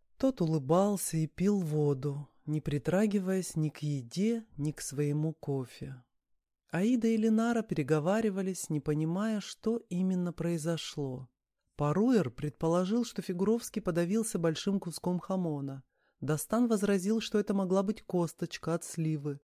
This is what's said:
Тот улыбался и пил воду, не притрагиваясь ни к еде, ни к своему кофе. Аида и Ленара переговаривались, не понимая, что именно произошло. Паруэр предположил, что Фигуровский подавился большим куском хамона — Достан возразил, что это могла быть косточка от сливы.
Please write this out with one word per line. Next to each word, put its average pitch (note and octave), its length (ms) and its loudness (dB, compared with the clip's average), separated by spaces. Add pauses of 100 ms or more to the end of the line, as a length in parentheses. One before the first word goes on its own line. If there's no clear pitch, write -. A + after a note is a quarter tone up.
(160)
Тот C4 240 0
улыбался D#3+ 800 2
и D#3 80 2
пил G3 340 2
воду, D3 680 0 (180)
не D3+ 140 -2
притрагиваясь F#3 960 0
ни D#3 120 0
к - 140 -8
еде, E3 640 -2 (100)
ни D3 160 -2
к - 80 -12
своему D3 540 -2
кофе. C3+ 680 -8 (680)
Аида A3+ 380 2
и A3+ 80 4
Ленара A3+ 460 4
переговаривались, F#3 1080 0
не D3+ 100 0
понимая, F3 600 -2
что - 380 -4 (120)
именно F3+ 420 0
произошло. D3+ 960 -4 (480)
Паруэр E3+ 540 4
предположил, F3+ 760 0
что - 180 -6
Фигуровский G3+ 600 0
подавился F#3 560 0
большим E3+ 420 0
куском F3+ 380 -4
хамона — D3 640 -4 (380)
Достан G#3 480 0
возразил, G3+ 520 2
что - 180 -2
это G#3 160 0
могла F#3+ 280 2
быть G3 200 -2
косточка E3+ 720 -2
от E3+ 100 -4
сливы. D3+ 640 -4